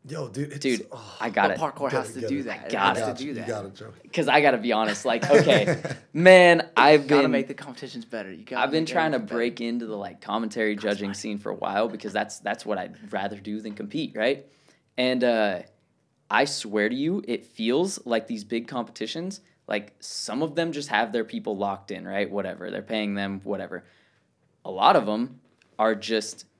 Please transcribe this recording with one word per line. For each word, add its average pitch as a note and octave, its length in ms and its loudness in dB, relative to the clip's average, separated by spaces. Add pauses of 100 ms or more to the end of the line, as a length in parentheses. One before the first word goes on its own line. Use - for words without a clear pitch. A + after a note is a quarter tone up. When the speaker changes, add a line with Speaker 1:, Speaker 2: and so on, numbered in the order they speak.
Speaker 1:
Yo, C#3 220 -10
dude, C#3+ 240 -8
it's, C#3+ 100 -12
Speaker 2:
Dude, A#2+ 260 -2
Speaker 1:
oh. - 300 -18
Speaker 2:
I A2+ 100 -4
got G2+ 200 4
Speaker 3:
But - 80 -2
Speaker 2:
it. - 20 -8
Speaker 3:
parkour C#3 320 -4
Speaker 1:
Get C3+ 80 -2
Speaker 3:
has A2+ 120 -6
Speaker 1:
it, - 20 -14
Speaker 3:
to B2+ 80 -10
Speaker 1:
get A2 80 -6
Speaker 3:
do C#3+ 100 -2
Speaker 1:
it. C3+ 40 -8
Speaker 3:
that. A2 240 -10
Speaker 2:
I - 20 -10
got G2 260 2
Speaker 3:
It - 60 -2
has A2 80 -2
Speaker 2:
it. - 80 -4
Speaker 3:
to C3 60 -10
do C#3+ 40 -8
Speaker 1:
You C#3+ 60 -8
Speaker 3:
that. G#2+ 140 -8
Speaker 1:
got G#2 180 -6
it, G2 100 -16
Joe. A2 160 -18 (220)
Speaker 2:
'Cause C#3+ 160 0
I C#3+ 100 8
gotta C#3 180 6
be A2+ 140 -2
honest, G#2+ 320 0
like, A#2+ 260 0
Speaker 1:
<laughs> - 0 -
Speaker 2:
okay, D3+ 520 6 (320)
man, F3 640 10
I've C#3+ 300 8
Speaker 3:
Gotta C#3+ 160 6
Speaker 2:
been, C3 80 2
Speaker 3:
make C3+ 180 0
the C#3+ 60 -10
competitions B2 500 -14
better. G2+ 260 -12
You F2+ 140 -18
gotta B2 180 -2
Speaker 2:
I've C3+ 80 0
been D#3+ 140 0
Speaker 3:
make D#3 80 -8
Speaker 2:
trying D#3+ 180 0
to C#3 40 -2
Speaker 3:
everything A2+ 120 -4
better. A2+ 100 -8
Speaker 2:
break A#2+ 220 -2
into A#2 260 -6
the, G#2+ 120 -8
like, F#2+ 240 -12
commentary G#2+ 540 -4
Speaker 3:
Costs G#2 80 -10
Speaker 2:
judging G2+ 260 -4
Speaker 3:
money. G2+ 80 -8
Speaker 2:
scene G#2+ 220 -8
for G#2 120 -10
a G2 40 -6
while G2 340 -2
because G#2 240 -10
that's, G#2+ 260 -6
that's G#2 260 -8
what G#2 120 -4
I'd F#2 180 -10 (160)
rather G2+ 260 -6
do G#2 220 -10
than G#2+ 140 -12
compete, A2 420 -8
right? C3 300 -2 (520)
And, B2+ 280 0
uh, G#2 380 2 (680)
I A#2+ 140 4
swear G#2+ 420 -2
to A#2+ 80 0
you, D#3+ 320 -2
it A#2+ 160 -6
feels C#3+ 640 -2
like A2+ 220 -2
these G#2+ 180 -8
big A#2 240 -6
competitions, C3+ 720 -8 (260)
like, G#2 320 -6
some - 420 -8
of D3+ 140 -4
them E3 160 -2
just C#3+ 160 -8
have A2 240 0
their A2+ 140 -2
people A2 320 -6
locked G2 340 -6
in, F#2 160 -10
right? G2 240 -2
Whatever. F#2 400 -8
They're G2 100 -8
paying G#2 340 -4
them, G2 280 -6
whatever. F#2+ 400 -8 (800)
A - 80 -10
lot G#2+ 240 6
of G#2+ 140 2
'em A#2 320 -4 (360)
are A2 180 2
just G#2+ 500 -4 (140)